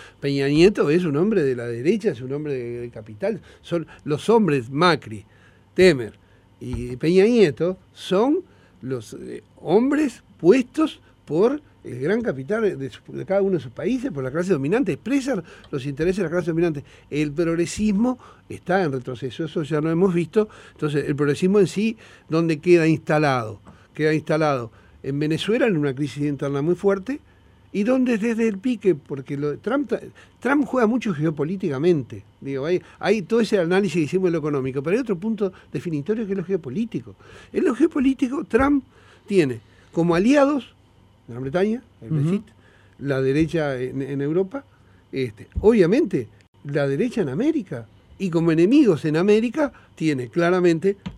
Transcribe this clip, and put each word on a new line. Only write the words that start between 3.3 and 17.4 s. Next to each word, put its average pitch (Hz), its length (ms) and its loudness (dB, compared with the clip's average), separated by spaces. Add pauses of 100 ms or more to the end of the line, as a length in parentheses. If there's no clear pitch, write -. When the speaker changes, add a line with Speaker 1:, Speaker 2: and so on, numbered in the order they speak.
Speaker 1:
Son 170 240 -6 (180)
los 147 240 -2
hombres, 160 400 4
Macri, 135 560 0 (500)
Temer 143 380 4 (480)
y 123 360 -8
Peña 180 280 4
Nieto, 185 540 2 (160)
son 269 460 0 (420)
los, 123 320 -8
eh, 123 280 -14 (200)
hombres 262 600 0 (160)
puestos 254 640 2 (240)
por 226 380 0 (220)
el 123 160 -10
gran 196 220 0
capital 180 560 -4
de 135 120 -8
su, - 100 -18 (120)
de 135 120 -10
cada 190 160 0
uno 196 160 2
de 151 40 -6
sus 120 120 -12
países 240 380 -4
por 139 140 -6
la 131 60 -6
clase 175 220 -2
dominante, 175 400 0
expresan 240 500 -2 (280)
los 131 160 -6
intereses 160 320 -2
de 214 60 -2
la 156 60 -4
clase 170 200 -2
dominante. 160 340 0 (260)
El 147 220 -2
progresismo 190 880 0 (300)